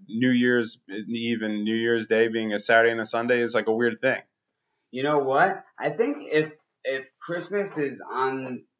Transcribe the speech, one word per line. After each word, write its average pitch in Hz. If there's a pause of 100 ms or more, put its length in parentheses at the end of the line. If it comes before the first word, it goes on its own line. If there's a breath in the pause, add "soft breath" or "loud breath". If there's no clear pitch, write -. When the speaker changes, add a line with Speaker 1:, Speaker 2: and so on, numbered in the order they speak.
Speaker 1:
New 123
Year's 123
Eve 113
and 107
New 110
Year's 113
Day 113
being 110
a 101
Saturday 113
and 113
a 110
Sunday 120
is, 117
like, 110
a 110
weird 113
thing. 123 (680)
Speaker 2:
You 127
know 147
what? 143 (140)
I 156
think 269
if, 156 (320)
if 135 (140)
Christmas 180
is 139
on, 131 (160)